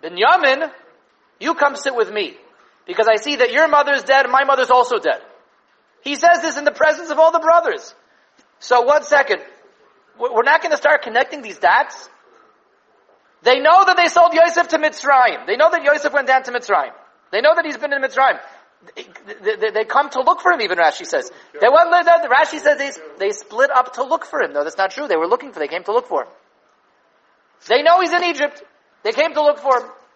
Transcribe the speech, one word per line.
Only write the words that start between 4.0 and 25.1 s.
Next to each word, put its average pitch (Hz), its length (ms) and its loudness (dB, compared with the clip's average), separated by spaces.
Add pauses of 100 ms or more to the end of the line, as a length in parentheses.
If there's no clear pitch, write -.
dead 269 220 2
and 247 60 -4
my 269 120 2
mother 269 180 0
is 247 80 -2
also 254 300 2
dead." 147 200 -2 (800)
He 285 140 -8
says 302 280 2
this 311 140 -6
in 285 60 -10
the - 80 0
presence 311 380 -2
of 294 80 -4
all 320 140 4
the 330 80 -2
brothers. 320 560 0 (640)
So 247 220 2
one 285 220 0
second. 269 380 0 (800)
We're 233 220 -2
not 311 220 2
gonna 320 140 -2
start 294 260 0
connecting 254 400 -4
these 202 160 -16
dots. 208 500 0 (1300)
They 254 160 2
know 349 260 6
that 359 120 2
they 349 100 2
sold 349 260 4
Yosef 330 360 2
to 311 100 0
Mitzrayim. 269 680 0
They 214 120 -4
know 311 120 4
that 330 140 -2
Yosef 294 280 0
went 277 140 -2
down 262 160 2
to 254 100 -12
Mitzrayim. 196 400 -4 (400)
They 202 100 -2
know 302 120 4
that 320 100 0
he's 294 140 -8
been 285 160 -6
in 277 80 -4
Mitzrayim. 262 380 0 (560)
They, - 80 -18 (400)
they, 214 140 -2
they, 220 120 -4
they 214 160 -4
come 285 240 -2
to 254 120 -6
look 330 200 0
for 359 100 0
him, 320 100 0
even 175 180 -4
Rashi 165 260 0
says. - 240 -6 (240)
They 165 160 2
went, 330 240 4
Rashi 330 680 2
says 294 200 0
they, 277 120 -6 (280)
they 196 100 -2
split 214 400 -2
up 254 240 0
to 247 120 -6
look 311 200 -4
for 285 160 -6
him. 156 120 -4
No, 147 100 -2
that's 160 120 -8
not 190 140 -2
true. 285 180 -10
They 185 100 0